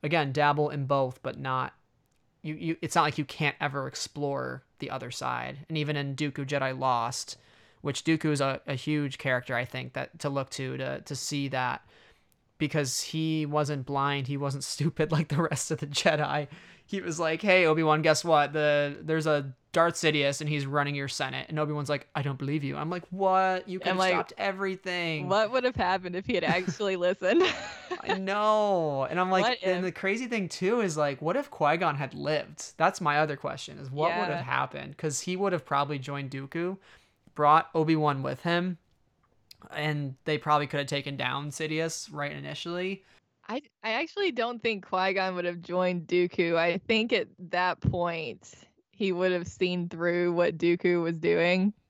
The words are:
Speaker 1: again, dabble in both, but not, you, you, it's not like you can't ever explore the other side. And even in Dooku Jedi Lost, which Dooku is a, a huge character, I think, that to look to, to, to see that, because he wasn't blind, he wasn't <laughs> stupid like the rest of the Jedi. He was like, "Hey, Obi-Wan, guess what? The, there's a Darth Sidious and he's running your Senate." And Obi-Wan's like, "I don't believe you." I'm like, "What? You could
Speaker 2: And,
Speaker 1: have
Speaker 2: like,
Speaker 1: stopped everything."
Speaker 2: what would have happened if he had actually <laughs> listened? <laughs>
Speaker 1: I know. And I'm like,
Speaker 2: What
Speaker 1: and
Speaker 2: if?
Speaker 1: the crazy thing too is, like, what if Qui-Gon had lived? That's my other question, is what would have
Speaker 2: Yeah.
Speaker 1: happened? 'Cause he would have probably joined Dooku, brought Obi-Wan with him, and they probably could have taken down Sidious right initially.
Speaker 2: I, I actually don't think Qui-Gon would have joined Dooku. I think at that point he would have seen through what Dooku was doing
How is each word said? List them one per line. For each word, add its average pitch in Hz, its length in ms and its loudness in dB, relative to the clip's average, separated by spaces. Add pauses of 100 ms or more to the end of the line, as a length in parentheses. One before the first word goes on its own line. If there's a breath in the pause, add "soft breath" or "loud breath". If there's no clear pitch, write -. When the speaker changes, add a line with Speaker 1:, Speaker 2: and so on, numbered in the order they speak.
Speaker 1:
again, 151 300 0
dabble 147 380 2
in 143 160 -4
both, 135 360 0
but 135 160 -8
not, 131 340 -4 (680)
you, 156 120 -6
you, 165 280 -4
it's 139 140 -2
not 165 60 6
like 147 140 2
you 151 80 -2
can't - 360 -2
ever 139 260 -4
explore 135 760 -6 (160)
the 135 100 -8
other 123 220 -8
side. 127 460 -6 (100)
And 160 100 -2
even 151 180 -2
in 139 200 -4
Dooku 143 280 -4
Jedi 135 340 -2
Lost, 123 580 0 (440 soft breath)
which - 240 -6
Dooku 160 280 2
is 143 80 0
a, 135 260 0
a 143 80 -4
huge 143 440 -2
character, 127 380 -2
I 123 80 -2
think, 127 300 -10
that 135 260 -10
to 147 80 -2
look 139 220 -2
to, 131 260 -6
to, 135 240 -6
to - 160 -10
see 139 320 -4
that, 127 340 -2 (760 soft breath)
because 147 420 0
he 160 460 -2
wasn't 147 400 -2
blind, 139 420 0
he 139 80 -2
wasn't 139 280 -2
<laughs> - 0 -
stupid 156 480 0
like 156 160 2
the 156 140 2
rest - 280 -2
of 160 80 -2
the 156 80 -6
Jedi. 147 600 0 (360 loud breath)
He 196 160 -4
was 170 180 -6
like, 165 240 0
"Hey, 185 240 8
Obi-Wan, 156 360 4
guess 156 220 4
what? 147 280 6
The, 147 480 2
there's 160 260 0
a 143 260 2 (200)
Darth 170 220 4
Sidious 143 460 2
and 151 100 -4
he's 143 160 0
running 143 280 0
your 139 140 -4
Senate." 131 400 -6
And 151 100 -4
Obi-Wan's 147 300 -2
like, 143 260 -2
"I 143 80 -2
don't 135 160 -4
believe 143 240 -2
you." 139 140 -4
I'm 151 140 -6
like, 180 200 -6
"What? 185 580 2
You 185 120 -6
could - 80 -2
Speaker 2:
And, 185 60 2
Speaker 1:
have 185 40 0
Speaker 2:
like, 185 140 4
Speaker 1:
stopped - 240 0
everything." 185 920 -2
Speaker 2:
what 208 240 2
would 254 120 2
have 247 120 0
happened 185 400 0
if 196 100 -6
he 240 80 -2
had 170 100 0
actually 185 520 0
<laughs> 175 120 2
listened? 196 340 4 (300)
<laughs> - 280 -10
Speaker 1:
I - 180 -4
know. 190 920 2
And 175 80 -2
I'm 185 120 2
like, 185 140 4
Speaker 2:
What 247 180 0
Speaker 1:
and 185 160 2
Speaker 2:
if? 185 60 -2
Speaker 1:
the 180 80 -2
crazy 220 340 -2
thing 220 220 -2
too 214 340 0
is, 170 140 0
like, 143 260 0
what 170 140 0
if 277 140 -4
Qui-Gon 156 460 2
had 139 180 -4
lived? 147 600 -4
That's 180 240 2
my 147 180 4
other 151 180 2
question, 139 420 -8
is 135 120 -12
what 151 280 2
would 180 100 0
have 147 100 -4
Speaker 2:
Yeah. 131 40 -6
Speaker 1:
happened? 135 560 -2
'Cause 151 220 -4
he 180 160 -4
would 190 160 0
have 165 120 -2
probably 143 340 0
joined 139 320 -8
Dooku, 165 460 -6 (580 soft breath)
brought 151 400 6
Obi-Wan 151 480 2
with 135 200 -6
him, 175 340 0 (920)
and 147 540 -2
they 151 120 0
probably 147 300 2
could 143 140 -2
have 139 80 -4
taken 139 280 -4
down 135 340 -4
Sidious 156 600 -4
right 147 200 -6
initially. 170 720 -8 (440 soft breath)
Speaker 2:
I, 240 120 -6 (220)
I 220 120 -4
actually 330 380 -2
don't 233 300 -2
think 214 240 -2
Qui-Gon 190 480 2
would 175 100 -4
have 175 180 -4
joined 180 440 0
Dooku. 175 500 2
I 170 300 4
think 220 260 2
at 190 140 2 (240)
that 180 300 0
point 170 720 -2 (400)
he 196 200 0
would 180 200 2
have 175 160 -2
seen 180 400 -2
through 175 440 0
what 170 260 2
Dooku 175 440 4
was 165 160 -2
doing 175 540 4 (180)